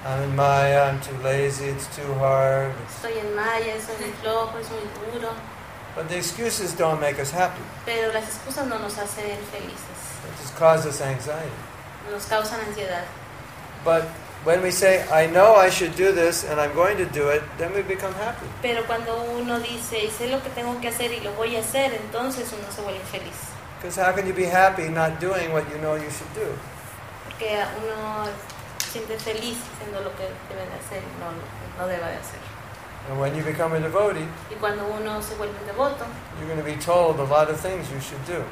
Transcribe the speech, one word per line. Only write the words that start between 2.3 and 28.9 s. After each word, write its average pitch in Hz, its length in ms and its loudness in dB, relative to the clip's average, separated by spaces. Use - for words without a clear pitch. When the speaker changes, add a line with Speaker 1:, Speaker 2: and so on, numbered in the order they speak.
Speaker 2:
estoy 226 300 -6
en 208 160 -2
Maya, 226 460 0
soy 220 200 -6
muy 240 120 -6
flojo, 226 360 0
es 226 120 -8
muy 214 160 -6
duro. 226 180 -4
Speaker 1:
But 160 120 -4
the 175 80 -2
excuses 180 580 -2
don't 156 260 2
make 143 180 0
us 139 140 -2
happy. 180 300 0
Speaker 2:
Pero 226 280 0
las 220 120 -2
excusas 269 420 -6
no 226 120 -4
nos 208 200 -6
hacen 202 400 -6
felices. 185 480 -12
Speaker 1:
It - 140 -10
just - 140 -10
causes 160 440 6
anxiety. 143 500 -4
Speaker 2:
Nos 202 160 -6
causan 220 340 0
ansiedad. 196 440 -4
Speaker 1:
But 165 200 6
when 175 180 6
we 180 80 4
say, 190 400 6
"I 156 160 8
know 196 300 12
I 185 140 10
should 165 260 0
do 190 160 6
this 170 320 4
and 151 160 0
I'm 147 140 2
going 185 240 4
to 175 80 0
do 143 240 0
it," 151 120 4
then 170 160 -2
we 202 80 0
become 190 320 -4
happy. 220 320 -6
Speaker 2:
Pero 233 240 0
cuando 233 360 -2
uno 240 200 -2
dice, 233 460 -4
"Y 214 60 -2
sé 240 180 -4
lo 269 140 0
que 262 80 -6
tengo 240 300 -4
que 240 80 -4
hacer 233 240 -2
y 226 80 -6
lo 208 120 -6
voy 226 240 -2
a 220 40 0
hacer", 262 340 0
entonces 226 580 -4
uno 202 180 -8
se 208 120 -8
vuelve 190 180 -6
feliz. 185 240 -8
Speaker 1:
Because 175 180 -6
how 185 160 6
can 190 120 0
you 185 80 0
be 180 120 2
happy 185 420 6
not 160 300 2
doing 175 340 0
what 151 200 2
you 151 60 -6
know 156 180 0
you 151 140 -6
should - 240 -8
do? 208 220 -4
Speaker 2:
Porque 208 400 -2
uno 214 460 -4